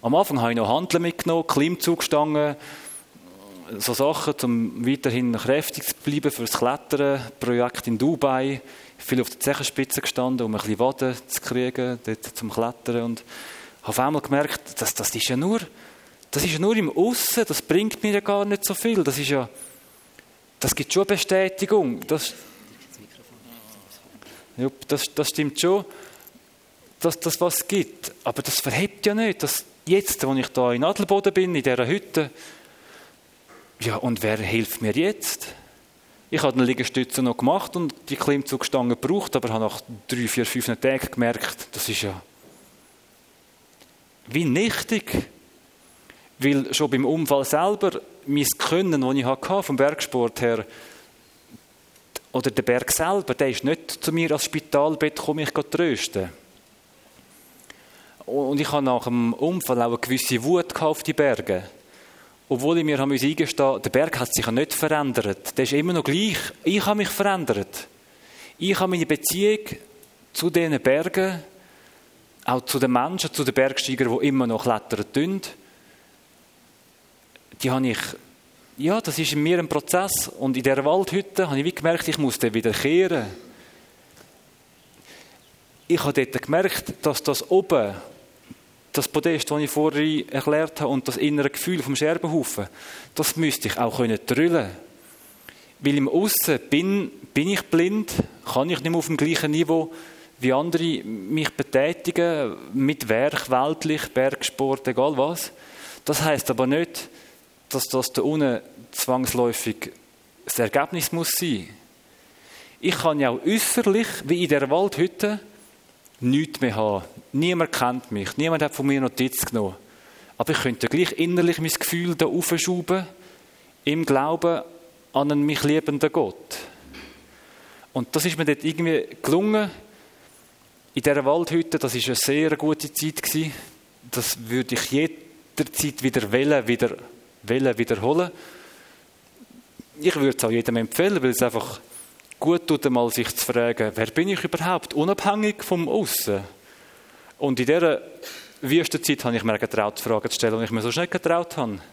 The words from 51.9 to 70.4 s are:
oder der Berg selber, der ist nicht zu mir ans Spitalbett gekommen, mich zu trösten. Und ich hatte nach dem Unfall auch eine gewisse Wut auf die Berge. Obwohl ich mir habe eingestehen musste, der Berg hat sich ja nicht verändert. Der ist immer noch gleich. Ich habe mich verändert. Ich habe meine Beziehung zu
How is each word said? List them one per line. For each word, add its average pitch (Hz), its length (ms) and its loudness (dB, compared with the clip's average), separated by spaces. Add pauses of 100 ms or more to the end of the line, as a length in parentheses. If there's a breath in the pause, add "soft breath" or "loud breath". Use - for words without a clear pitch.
oder 131 200 0
der 117 120 -2
Berg 123 300 2
selber, 175 420 0
der 139 140 2
ist 120 160 -4
nicht - 400 -4
zu 160 80 0
mir 165 140 2
ans 147 180 0
Spitalbett 151 720 0
gekommen, 151 240 -2
mich 143 120 -4
zu 151 100 0
trösten. 120 640 -2 (2000 loud breath)
Und 139 340 0
ich 147 100 0
hatte 147 140 2
nach 127 200 2
dem 120 280 2
Unfall 143 500 0
auch 120 60 4
eine 117 100 0
gewisse 123 460 0
Wut 170 360 2
auf 156 220 0
die 156 120 -2
Berge. 107 500 2 (840 loud breath)
Obwohl 143 300 2
ich 160 60 0
mir 151 140 2
habe 135 140 2
eingestehen 139 600 2
musste, 101 100 -2
der - 80 -2
Berg 139 300 2
hat 123 120 -2
sich 113 120 0
ja 117 80 0
nicht 143 220 2
verändert. 135 800 0
Der 131 80 4
ist 127 80 -2
immer 160 220 2
noch 160 100 0
gleich. 185 320 0 (260)
Ich 196 220 2
habe 208 140 2
mich 196 100 0
verändert. 175 800 -2 (720 loud breath)
Ich 185 200 2
habe 185 120 2
meine 170 160 0
Beziehung 196 540 2 (720)
zu 170 180 0